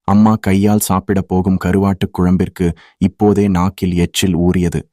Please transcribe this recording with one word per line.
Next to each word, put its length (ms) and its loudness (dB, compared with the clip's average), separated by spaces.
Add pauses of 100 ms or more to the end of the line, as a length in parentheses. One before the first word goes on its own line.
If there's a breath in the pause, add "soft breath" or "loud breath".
அம்மா 340 2
கையால் 440 0
சாப்பிடப் 480 -2
போகும் 380 0
கருவாட்டுக் 460 -2
குழம்பிற்கு 600 0 (240 soft breath)
இப்போதே 500 0
நாக்கில் 460 -2
எச்சில் 440 -2
ஊறியது. 440 0 (120)